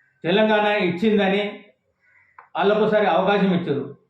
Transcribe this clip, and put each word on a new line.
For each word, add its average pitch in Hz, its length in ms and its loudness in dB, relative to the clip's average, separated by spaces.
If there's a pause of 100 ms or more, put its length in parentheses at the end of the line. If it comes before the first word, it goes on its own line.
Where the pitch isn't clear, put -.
(240)
తెలంగాణ 214 420 2
ఇచ్చిందని 202 960 -2 (920)
వాళ్ళకొకసారి 208 500 2
అవకాశం 185 480 0
ఇచ్చారు. 135 420 -6 (140)